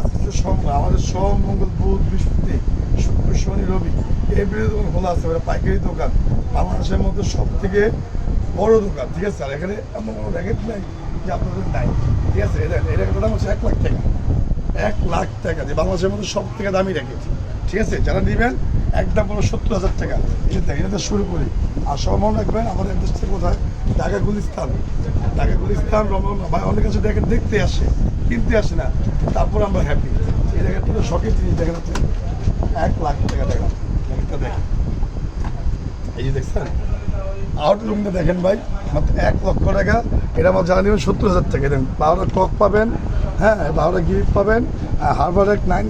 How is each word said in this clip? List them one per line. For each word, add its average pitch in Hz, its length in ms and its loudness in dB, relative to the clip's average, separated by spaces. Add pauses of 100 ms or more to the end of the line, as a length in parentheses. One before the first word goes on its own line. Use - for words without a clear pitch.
আজকে - 180 0
হচ্ছে - 140 0 (100)
সোমবার। - 380 2
আমাদের - 200 2 (100)
সোম, 196 240 2 (120)
মঙ্গল, 196 320 0
বুধ, 196 300 2
বৃহস্পতি, - 480 2 (460)
শুক্র, - 260 2 (140)
শনি, 190 300 0
রবি, - 180 0 (480)
এই 208 120 2
ভিডিও 214 220 0
দোকান - 220 0
খোলা 180 200 0
আছে, 165 160 0
ওটা 160 180 0
পাইকারি - 300 0 (100)
দোকান, - 220 0 (460)
বাংলাদেশের 185 500 0
মধ্যে 185 160 0 (120)
সব - 140 0 (140)
থেকে 202 180 2 (800)
বড় 214 160 4 (120)
দোকান, 143 280 -6
ঠিক 170 160 -4
আছে। - 160 -8
আর 135 100 -6
এখানে 180 180 -6 (240)
এমন 214 180 -8
কোনো 165 200 -6
র্যাকেট 180 240 -4 (100)
নাই 208 100 -8 (440)
যে 180 120 -4
আপনাদের 190 280 -4 (120)
নাই, - 100 0 (440)
ঠিক - 160 2
আছে। - 180 -2
এটা, 170 120 -2 (140)
এই 160 80 0
র্যাকেটের 190 260 0
দাম 220 100 0
হচ্ছে 202 200 -2
এক 208 120 -4
লাখ - 80 2 (100)
টাকা, 240 160 0 (880)
এক - 80 -2 (160)
লাখ 185 160 -2 (160)
টাকা, 165 240 -4
যে 147 120 -4
বাংলাদেশের 185 320 0
মধ্যে 202 220 -4
সব 196 100 -4 (120)
থেকে 202 200 -4
দামি 190 220 0
র্যাকেট, - 220 -8 (480)
ঠিক 190 160 -2
আছে। - 120 -2 (100)
যারা 190 220 2
নেবেন, 233 240 2 (480)
একদম 190 300 2
কোনো 208 200 0
সত্তর - 280 -2
হাজার 190 220 0
টাকা। 147 160 -2 (320)
এই - 60 0
যে 185 140 0
দেখেন, 151 220 0
এটা 202 180 -2
শুরু 202 240 0
করি। 147 140 -2 (440)
আর 143 140 -2
সব 196 180 2
মনে 214 180 2
রাখবেন, 214 240 0 (100)
আমাদের 196 180 -2
অ্যাড্রেসটা - 420 0
কোথায়? 180 240 0 (420)
ঢাকা 180 260 0
গুলিস্তান, 196 420 -2 (680)
ঢাকা 147 240 2
গুলিস্তান, - 500 0
রমনা। 196 400 -2
ভাই, 170 180 0
অনেক 208 160 2
কিছু - 200 0
দেখে, - 140 2 (120)
দেখতে - 240 0 (100)
আসে, - 200 2 (420)
কিনতে 233 240 2 (100)
আসে - 180 0
না, - 60 -2 (500)
তারপর - 220 2 (100)
আমরা 185 200 0
হ্যাপি। - 220 2 (460)
এই - 80 2
র্যাকেটটা - 320 0
তো - 140 0
শখের 147 280 0
জিনিস, 175 220 2
দেখেন 165 200 0
আপনি, 170 140 -4 (920)
এক 175 60 2 (120)
লাখ 143 120 0 (140)
টাকা, - 200 0
দেখেন - 200 2 (380)
র্যাকেটটা, - 360 -2
দেখেন, - 180 -4 (1600)
এই 175 80 -4
যে 139 100 0
দেখছেন, 202 300 -2 (1000)
আউটলুকটা 208 520 0
দেখেন 170 260 2
ভাই, 196 120 2 (380)
মাত্র 151 160 2 (180)
এক - 80 2 (100)
লক্ষ - 180 0 (140)
টাকা। 196 180 2 (420)
এটা 165 140 4
আমার 185 160 2
জানা 185 160 4
নেবেন 202 220 2
সত্তর 196 240 2
হাজার 175 220 2
টাকা। 147 200 0
দেখেন, 135 120 0 (160)
বারোটা - 260 2 (100)
কক 185 140 2 (120)
পাবেন, 208 260 4 (540)
হ্যাঁ, 208 140 4 (220)
বারোটা 175 280 2
গিফট 190 320 2
পাবেন, 220 240 2 (420)
আর 143 140 2
হারবার 175 360 2
এক 196 80 -2 (100)
নাইন 190 180 0